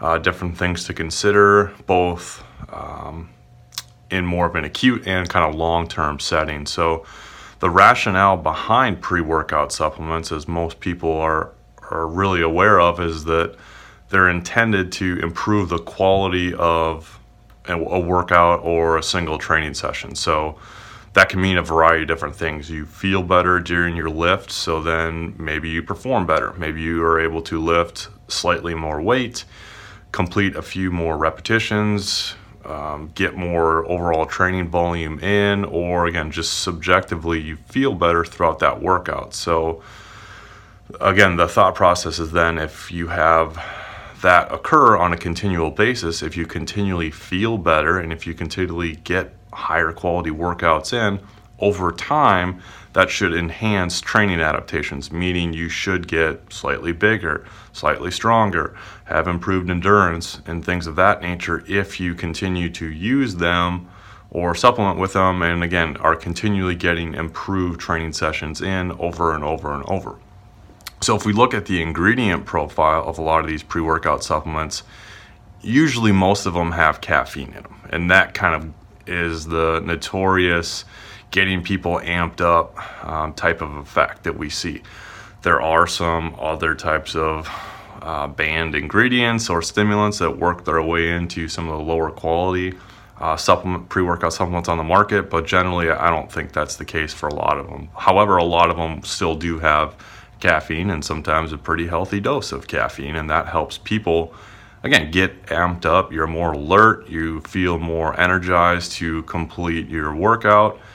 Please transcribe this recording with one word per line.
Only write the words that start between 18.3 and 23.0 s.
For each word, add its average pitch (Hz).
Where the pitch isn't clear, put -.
or 82
a 80
single 82
training 76
session. -
So 78
that 95
can 92
mean 92
a 85
variety 80
of 78
different 76
things. 76
You 76
feel 95